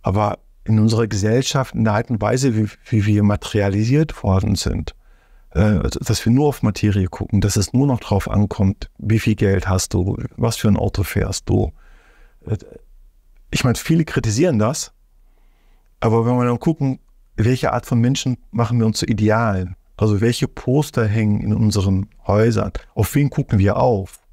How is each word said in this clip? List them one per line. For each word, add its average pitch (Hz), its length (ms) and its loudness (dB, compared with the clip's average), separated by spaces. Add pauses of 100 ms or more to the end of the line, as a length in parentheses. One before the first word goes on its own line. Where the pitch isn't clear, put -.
Aber 95 380 0 (240)
in 110 160 2
unserer 110 280 2
Gesellschaft, 110 680 -2
in 113 80 0
der 110 100 2
Art 113 160 -2
und 107 120 -4
Weise, 120 340 0
wie, 107 120 0 (220)
wie 107 160 2
wir 104 180 2
materialisiert 104 1000 0
worden 95 320 2
sind, - 400 -6 (560)
äh, 104 280 2
dass - 460 -4
wir 113 80 4
nur 143 140 4
auf - 160 -2
Materie 101 440 0
gucken, - 340 -2
dass 98 140 0
es 104 180 0
nur 131 140 4
noch 123 120 0
drauf - 300 -2
ankommt, 101 680 0
wie 107 220 0
viel 107 160 0
Geld 98 320 0
hast 92 260 -2
du, 95 240 -2 (180)
was 117 220 -2
für - 100 -2
ein 101 100 4
Auto 101 260 -2
fährst 101 460 -4
du. 101 220 0 (760)
Äh, - 120 -4 (920)
ich - 120 -2
meine, 120 140 2
viele 165 280 0
kritisieren 120 540 0
das, 113 320 -2 (1080)
aber 113 240 2
wenn 123 100 2
wir 123 100 0
dann 120 140 0
gucken, 143 400 -2 (380)
welche 123 360 0
Art 120 120 -4
von 120 140 0
Menschen 123 380 0 (140)
machen 117 280 0
wir 110 60 2
uns 110 140 0
zu 110 60 -2
Idealen? 104 720 0 (220)
Also 104 220 2
welche 117 280 0
Poster 127 600 -2
hängen 107 340 0
in 104 120 -2
unseren 101 560 0 (180)
Häusern? 104 440 2 (240)
Auf 110 200 -2
wen 139 140 2
gucken 123 300 0
wir 98 180 2
auf? 117 420 -2 (140)